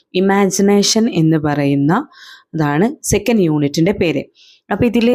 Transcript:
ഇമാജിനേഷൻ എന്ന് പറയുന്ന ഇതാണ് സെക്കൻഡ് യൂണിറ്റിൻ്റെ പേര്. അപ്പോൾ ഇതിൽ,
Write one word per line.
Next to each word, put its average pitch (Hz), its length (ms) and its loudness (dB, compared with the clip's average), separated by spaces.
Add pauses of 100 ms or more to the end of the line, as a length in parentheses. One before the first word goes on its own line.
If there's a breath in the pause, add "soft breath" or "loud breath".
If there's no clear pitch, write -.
(140)
ഇമാജിനേഷൻ 196 920 2 (100)
എന്ന് 160 240 2
പറയുന്ന 143 540 0 (600 loud breath)
ഇതാണ് 156 340 0 (180)
സെക്കൻഡ് 214 420 0
യൂണിറ്റിൻ്റെ 156 480 0
പേര്. 160 300 -2 (460 soft breath)
അപ്പോൾ 202 160 -2
ഇതിൽ, 226 300 0